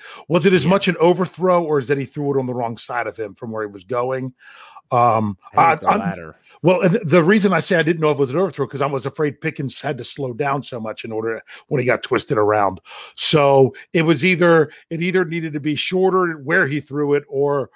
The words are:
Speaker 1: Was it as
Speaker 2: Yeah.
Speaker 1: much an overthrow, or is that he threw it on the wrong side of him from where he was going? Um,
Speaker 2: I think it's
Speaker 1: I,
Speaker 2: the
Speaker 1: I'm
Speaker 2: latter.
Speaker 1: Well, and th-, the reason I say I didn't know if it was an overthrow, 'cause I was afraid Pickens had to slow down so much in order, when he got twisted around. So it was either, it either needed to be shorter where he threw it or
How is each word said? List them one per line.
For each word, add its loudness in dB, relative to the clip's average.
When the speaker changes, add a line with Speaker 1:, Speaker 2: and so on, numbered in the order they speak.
Speaker 1:
Was 2
it 4
as 4
Speaker 2:
Yeah. 2
Speaker 1:
much 2
an 0
overthrow, 2
or 0
is -4
that 0
he -4
threw -4
it 0
on -2
the -6
wrong -6
side -6
of -10
him -8
from -12
where -6
he -8
was -18
going? -4
Um, 2
Speaker 2:
I 4
think 2
it's -8
Speaker 1:
I, -2
Speaker 2:
the 4
Speaker 1:
I'm 0
Speaker 2:
latter. -8
Speaker 1:
Well, 2
and 4
th-, -2
the 4
reason 4
I 2
say 0
I 4
didn't 0
know 2
if -2
it 2
was 0
an -2
overthrow, -2
'cause -6
I 0
was -4
afraid -4
Pickens -6
had -6
to -10
slow -8
down -4
so -10
much -10
in -10
order, -6
when -2
he -2
got 0
twisted -2
around. 2
So 4
it 2
was 2
either, 4
it -6
either 0
needed -6
to -6
be -4
shorter 0
where 0
he -4
threw -2
it 0
or 0